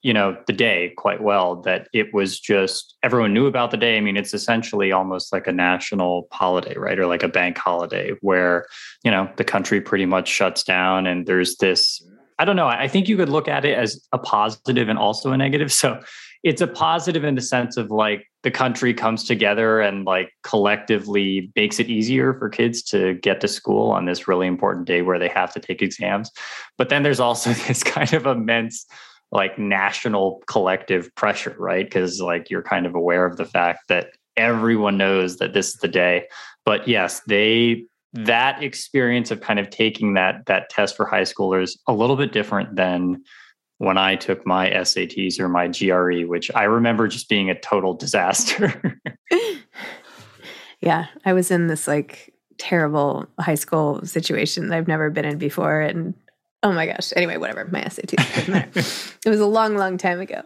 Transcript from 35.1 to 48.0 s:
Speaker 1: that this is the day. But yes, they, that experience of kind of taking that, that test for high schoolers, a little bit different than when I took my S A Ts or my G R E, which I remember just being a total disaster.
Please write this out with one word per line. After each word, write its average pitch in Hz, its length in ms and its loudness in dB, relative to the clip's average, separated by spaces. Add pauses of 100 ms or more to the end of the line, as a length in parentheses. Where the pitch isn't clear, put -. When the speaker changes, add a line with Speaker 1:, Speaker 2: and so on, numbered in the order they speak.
Speaker 1:
that 92 160 -4
this 95 160 2
is - 60 -10
the - 120 -4
day. 90 400 2 (380)
But 107 240 0
yes, 95 380 0
they, 113 580 4 (260)
that 120 500 0
experience 123 720 0
of 110 80 -4
kind 104 200 -2
of 98 100 -4
taking 110 460 0
that, 92 320 2
that 95 220 0
test - 280 -2
for 98 80 0
high 98 160 0
schoolers, 92 560 -2 (100)
a 127 60 2
little 120 240 2
bit 139 160 -2
different 104 420 -2
than 90 480 0 (560)
when 95 180 0
I 95 180 2
took 95 300 -4
my 92 240 2
S 95 260 0
A 95 120 -2
Ts 92 340 -4
or 90 80 0
my 87 180 2
G 95 240 -2
R 90 180 2
E, 87 140 0
which 85 320 -4
I 113 80 2
remember 113 440 2
just - 200 -8
being 98 220 0
a 87 100 -2
total 92 360 0
disaster. - 1000 -2 (320)